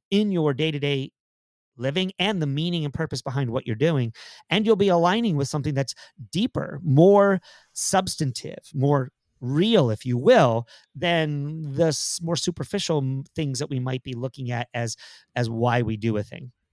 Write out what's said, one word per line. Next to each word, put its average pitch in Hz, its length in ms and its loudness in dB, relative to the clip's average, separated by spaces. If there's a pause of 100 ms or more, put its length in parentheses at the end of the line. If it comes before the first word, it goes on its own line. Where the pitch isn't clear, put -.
(120)
in 202 200 2
your 156 220 2
day-to-day 143 580 -2 (640)
living 151 420 -2
and 190 240 0
the 147 60 0
meaning 156 380 -2
and 139 80 -6
purpose 151 280 -6
behind 131 280 -4
what 123 180 -4
you're 110 80 -2
doing. 131 380 0 (360)
And 202 160 0
you'll 220 120 4
be 196 100 2
aligning 180 480 2
with 139 140 0
something 147 240 -4
that's 131 200 -2 (380)
deeper, 151 520 -4
more 190 580 6 (320)
substantive, - 1000 -4
more 139 380 2 (280)
real, 147 520 2
if 104 120 -4
you 123 140 -2
will, 131 500 4 (280)
than 151 800 -2
the 160 140 2
s-, - 340 -4
more 170 120 -2
superficial 170 600 -4
m-, 135 260 -4 (120)
things 135 240 -4
that 147 100 -6
we 135 100 -2
might 127 220 -4
be 131 120 -12
looking 123 360 -8
at 123 240 -4
as, 117 240 -6 (380)
as 120 120 0
why 117 360 0
we 110 120 -2
do 107 220 -2
a 104 60 -4
thing, - 280 -16 (220)